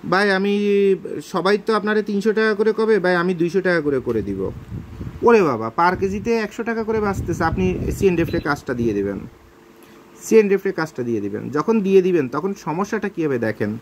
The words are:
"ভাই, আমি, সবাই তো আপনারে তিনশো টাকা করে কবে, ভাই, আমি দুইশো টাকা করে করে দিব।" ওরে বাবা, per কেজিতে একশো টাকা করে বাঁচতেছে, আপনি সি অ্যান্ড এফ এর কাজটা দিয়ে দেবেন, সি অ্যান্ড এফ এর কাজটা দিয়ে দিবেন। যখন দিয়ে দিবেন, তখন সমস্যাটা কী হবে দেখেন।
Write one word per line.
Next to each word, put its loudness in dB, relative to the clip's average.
"ভাই, 2
আমি, 0
সবাই 0
তো 2
আপনারে 0
তিনশো -2
টাকা 2
করে 2
কবে, 4
ভাই, 2
আমি 2
দুইশো 0
টাকা 2
করে 0
করে -2
দিব।" -4
ওরে 6
বাবা, 0
per 2
কেজিতে -2
একশো -4
টাকা -4
করে -2
বাঁচতেছে, -2
আপনি 0
সি -4
অ্যান্ড 2
এফ -2
এর 0
কাজটা -4
দিয়ে 0
দেবেন, -2
সি 0
অ্যান্ড 6
এফ 0
এর -2
কাজটা -4
দিয়ে -2
দিবেন। -6
যখন 0
দিয়ে 6
দিবেন, 2
তখন -4
সমস্যাটা -6
কী -4
হবে 0
দেখেন। -2